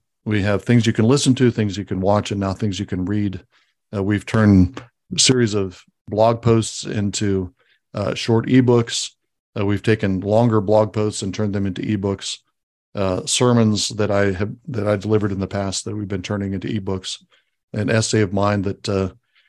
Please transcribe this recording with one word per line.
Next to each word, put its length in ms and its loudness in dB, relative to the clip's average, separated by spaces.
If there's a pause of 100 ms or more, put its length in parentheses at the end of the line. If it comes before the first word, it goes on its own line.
(260)
We 160 0
have 220 0
things 240 2
you 60 2
can 120 2
listen 300 2
to, 160 4
things 260 -4
you 80 -8
can 160 -6
watch, 300 0
and 80 -4
now 140 -2
things 260 -4
you 80 -6
can 180 -4
read. 400 -4 (500)
Uh, 60 -2
we've 240 -2
turned 560 4 (340)
a 40 -2
series 340 2
of 300 -4 (240)
blog 340 2
posts 440 0
into, 680 -2 (400)
uh, 220 -4
short 320 0
ebooks. 640 2 (440)
Uh, 80 -2
we've 200 0
taken 380 0
longer 380 2
blog 320 2
posts 300 -4
and 140 -6
turned 180 -2
them 140 -2
into 160 -6
ebooks. 560 -4 (560)
Uh, 300 -2
sermons 640 2
that 220 -2
I 220 2
have, 200 -4 (140)
that 200 -6
I 100 0
delivered 340 0
in 80 -4
the 80 -4
past 380 -6
that 100 -8
we've 120 -8
been 140 -6
turning 320 -6
into 140 -6
ebooks. 560 -6 (500)
An 160 -4
essay 320 2
of 120 0
mine 280 0
that, 260 -6
uh, 220 -2 (400)